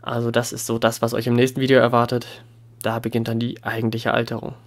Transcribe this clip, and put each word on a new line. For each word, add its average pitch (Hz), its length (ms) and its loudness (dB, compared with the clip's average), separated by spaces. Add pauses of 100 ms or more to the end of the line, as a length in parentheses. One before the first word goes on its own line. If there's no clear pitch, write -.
Also 120 300 -2
das 120 220 0
ist - 140 -8
so 117 120 0
das, 113 240 0
was 117 120 -2
euch 117 120 -2
im 120 80 2
nächsten 127 260 2
Video 131 180 6
erwartet. 120 480 2 (560)
Da 110 180 -2
beginnt 113 280 -2
dann 113 120 -2
die - 240 -6
eigentliche 113 500 -2
Alterung. 117 400 -4 (120)